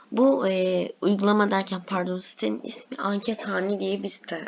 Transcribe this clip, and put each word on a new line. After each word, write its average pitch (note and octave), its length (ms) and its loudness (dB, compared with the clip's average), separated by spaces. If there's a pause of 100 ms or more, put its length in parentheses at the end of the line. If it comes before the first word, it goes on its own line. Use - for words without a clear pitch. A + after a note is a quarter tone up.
(120)
Bu, B3 360 4
e, F#3 440 2 (100)
uygulama G3+ 500 4
derken, F#3+ 360 0
pardon, F3+ 320 -2
sitenin G#3+ 440 -6
ismi - 340 -12
Ankethane G3+ 840 -2
diye G3 240 -2
bir G3+ 60 -6
site - 380 -8